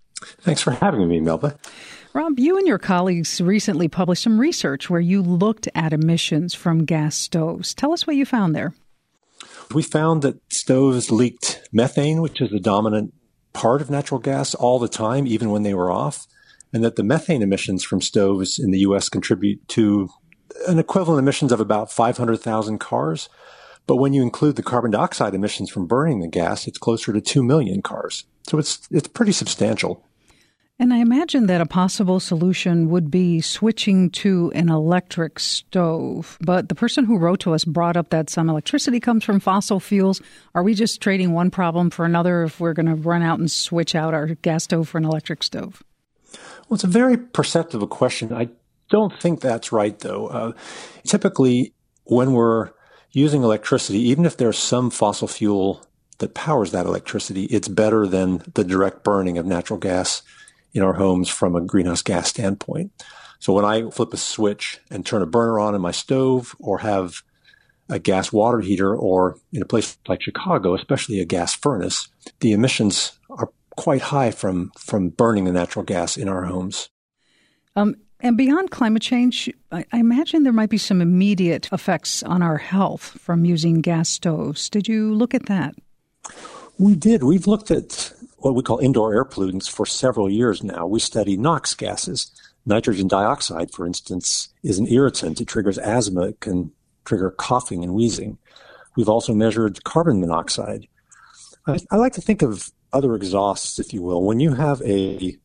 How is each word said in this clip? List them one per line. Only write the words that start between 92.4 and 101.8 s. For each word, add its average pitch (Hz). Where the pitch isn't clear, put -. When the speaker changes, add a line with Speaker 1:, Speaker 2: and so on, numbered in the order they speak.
Speaker 1:
Nitrogen 104
dioxide, 98
for 87
instance, -
is 101
an 117
irritant. 120
It 120
triggers 101
asthma. 104
It 101
can 90
trigger 92
coughing 107
and 90
wheezing. 107
We've 107
also 113
measured 107
carbon 160
monoxide. 104
I, 139